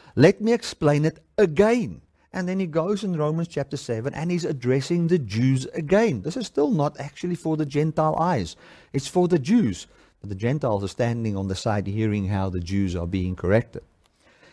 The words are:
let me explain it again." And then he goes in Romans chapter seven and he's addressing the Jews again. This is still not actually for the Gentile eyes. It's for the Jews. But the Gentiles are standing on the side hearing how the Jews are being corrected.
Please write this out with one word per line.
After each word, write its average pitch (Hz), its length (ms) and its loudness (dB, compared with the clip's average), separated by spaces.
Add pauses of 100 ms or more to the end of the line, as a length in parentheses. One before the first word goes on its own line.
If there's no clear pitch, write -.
(160)
let 160 240 6
me 226 140 2
explain 147 500 0
it 160 160 -2 (180)
again." 196 640 2 (320)
And 185 160 -4
then 190 140 -2
he 190 40 0
goes 170 380 -2
in 180 140 -2
Romans 160 320 -2
chapter 143 260 -6
seven 120 380 -6
and 165 180 -4
he's 175 140 -2
addressing 139 640 0
the 175 120 4
Jews 127 540 2
again. 175 480 0
This 160 160 -6
is 233 100 -6
still 294 240 0
not 147 260 0
actually 165 380 -6
for 156 220 -4
the 156 80 -2
Gentile 156 520 0
eyes. 151 380 -2 (380)
It's 139 160 -4
for 180 180 2
the 175 100 4
Jews. 143 480 2 (360)
But 101 60 -14
the 101 80 -6
Gentiles 117 480 0
are 98 60 -2
standing 117 480 -2
on 98 100 -2
the 95 80 -2
side 104 320 -2
hearing 104 400 0
how 95 220 0
the 90 100 -4
Jews 92 340 -2
are 85 140 -4
being 92 300 -2
corrected. 101 460 0 (680)